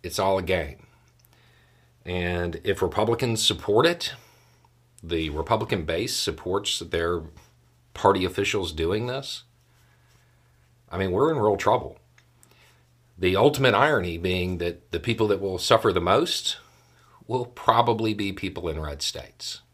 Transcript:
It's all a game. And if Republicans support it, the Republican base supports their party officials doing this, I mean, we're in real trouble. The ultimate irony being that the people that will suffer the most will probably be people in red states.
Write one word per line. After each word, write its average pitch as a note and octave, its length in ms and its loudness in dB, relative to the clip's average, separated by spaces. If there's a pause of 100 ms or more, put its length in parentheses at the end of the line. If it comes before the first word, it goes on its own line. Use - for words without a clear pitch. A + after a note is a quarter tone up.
It's F2 160 -6
all F#2+ 200 2
a F#2 40 -2
game. E2 400 -4 (1200)
And F2 560 -2
if G2 200 0
Republicans A2 600 0
support G#2 400 2
it, E3+ 300 0 (880)
the E2 280 -2
Republican E2+ 540 -2
base F2+ 300 -4
supports - 640 -4
their E2+ 440 -2 (720)
party F#2+ 300 4
officials F#2 460 -2
doing F2 380 -2
this, C3+ 340 -10 (1500)
I F2+ 100 -8
mean, F#2+ 120 0
we're C3+ 220 2
in D3 60 -2
real G#2 180 4
trouble. - 420 0 (1200)
The F#2 160 2
ultimate C3 400 4
irony G2+ 440 2
being F2+ 400 0
that E2+ 340 -6
the E2 80 -4
people A2 260 0
that G2 140 2
will F#2 180 -4
suffer A2 340 4
the F2 80 2
most G#2+ 580 0 (680)
will B2 200 -4
probably A2+ 680 4
be G2+ 180 -4
people F2 360 -6
in D#2 100 -4
red D2 240 -6
states. - 600 -10 (120)